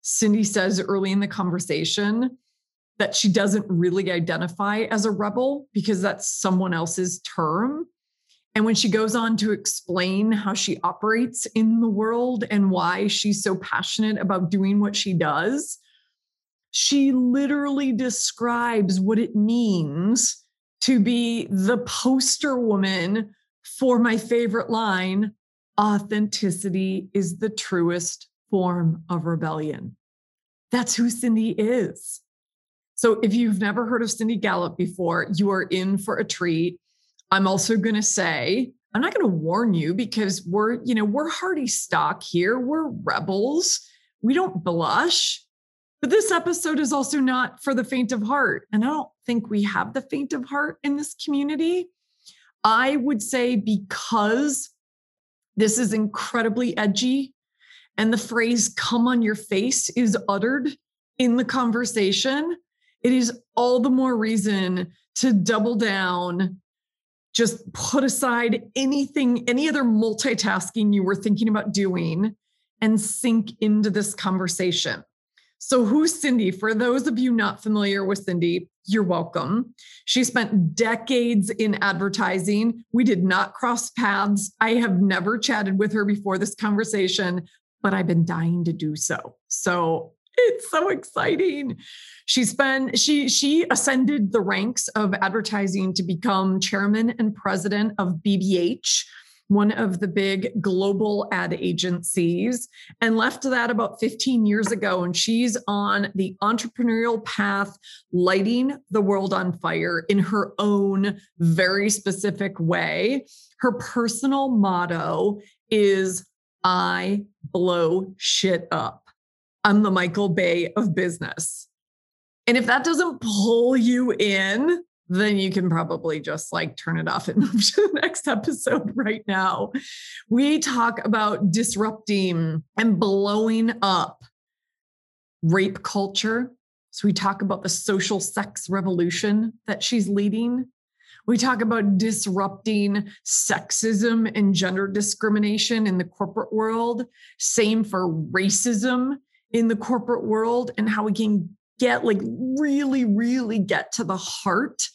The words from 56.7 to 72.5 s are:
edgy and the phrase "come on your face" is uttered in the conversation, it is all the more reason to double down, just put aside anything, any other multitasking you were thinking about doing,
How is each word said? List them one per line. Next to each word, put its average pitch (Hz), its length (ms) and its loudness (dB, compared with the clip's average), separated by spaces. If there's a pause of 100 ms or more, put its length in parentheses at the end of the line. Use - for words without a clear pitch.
edgy 254 560 0 (640)
and 220 160 2
the 220 60 0
phrase 233 500 0
"come 233 380 0
on 247 160 2
your 214 100 2
face" 214 560 -2
is 226 260 2 (140)
uttered 247 400 0 (480)
in 240 200 4
the 254 60 2
conversation, 240 1120 0 (460)
it 247 100 4
is 240 220 2 (220)
all 247 240 4
the 254 100 2
more 254 260 2
reason 196 760 0 (240)
to 254 180 2
double 214 400 2
down, 185 840 0 (760)
just - 400 0
put - 300 0
aside 240 640 0 (100)
anything, 269 720 0
any 269 180 2
other 294 160 0
multitasking 214 1120 2
you 202 80 4
were 190 140 0
thinking 202 320 0
about 208 260 0
doing, 185 600 -2 (440)